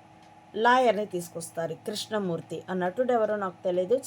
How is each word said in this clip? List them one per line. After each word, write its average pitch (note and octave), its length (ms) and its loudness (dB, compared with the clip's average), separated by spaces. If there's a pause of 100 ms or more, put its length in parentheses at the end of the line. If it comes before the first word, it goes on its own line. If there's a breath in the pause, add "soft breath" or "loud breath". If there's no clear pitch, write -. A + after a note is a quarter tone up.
(560)
లాయర్ని A3+ 500 4
తీసుకొస్తారు. E3 680 -6
కృష్ణమూర్తి F3+ 960 -6
ఆ F#3 40 -4
నటుడు F#3 400 0
ఎవరో G#3+ 220 2
నాకు F#3+ 280 -6
తెలియదు, F#3 440 2